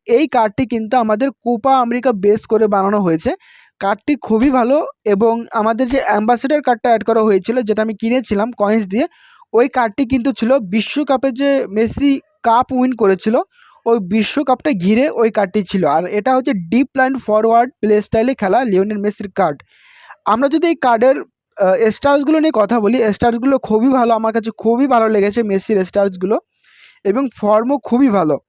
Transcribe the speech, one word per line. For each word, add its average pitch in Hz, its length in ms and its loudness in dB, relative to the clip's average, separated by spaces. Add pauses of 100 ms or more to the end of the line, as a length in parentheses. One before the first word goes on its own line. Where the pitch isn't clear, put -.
এই 262 220 0
কার্ডটি 226 380 -2
কিন্তু 220 320 -2
আমাদের 226 340 0
কোপা 240 480 0
আমেরিকা 247 320 0
বেস 208 340 0
করে 220 220 0
বানানো 202 320 0
হয়েছে। 185 360 0 (440)
কার্ডটি 208 360 -2
খুবই 220 340 0
ভালো 262 380 0 (180)
এবং 226 460 0
আমাদের 226 380 -2
যে 262 120 -2
অ্যাম্বাসেডর 240 600 0
কার্ডটা 247 280 0
অ্যাড 226 140 2
করা 220 180 2
হয়েছিল, 220 400 0
যেটা 214 200 -2
আমি 220 120 -4
কিনেছিলাম 226 580 -2
কয়েন্স 208 360 0
দিয়ে, 226 200 -2 (460)
ওই 233 160 2
কার্ডটি 240 360 -2
কিন্তু 247 260 -2
ছিল 240 280 0
বিশ্বকাপে 254 720 -2
যে 277 380 -2
মেসি 233 500 0 (240)
কাপ 240 300 2
উইন 254 180 0
করেছিল, 214 480 0 (460)
ওই 233 140 2
বিশ্বকাপটা 220 720 -2
ঘিরে 208 380 2
ওই 226 220 0
কার্ডটি 202 320 -2
ছিল। 185 220 -2
আর 156 200 0
এটা 208 300 -2
হচ্ছে 262 180 -2
ডিপ 202 340 0 (100)
লাইন 262 180 0
ফরওয়ার্ড 226 640 2
প্লে 208 220 2
স্টাইলে 233 340 0
খেলা 214 280 0
লিওনেল 208 340 0
মেসির 202 380 -6
কার্ড। 156 280 -2 (640)
আমরা 240 240 2
যদি 320 180 0
এই 330 80 0
কার্ডের, 247 400 2 (420)
আহ, 190 320 2
স্ট্যাটসগুলো 285 500 0
নিয়ে 311 140 2
কথা 214 260 2
বলি, 220 340 0
স্ট্যাটসগুলো 240 440 0
খুবই 220 320 0
ভালো, 240 240 2
আমার 220 200 -2
কাছে 220 240 -4
খুবই 233 300 0
ভালো 233 220 2
লেগেছে 208 340 0
মেসির 196 400 -2
স্ট্যাটসগুলো 196 560 -2 (640)
এবং 240 240 0 (100)
ফর্মও 220 400 0
খুবই 254 320 2
ভালো। 160 400 0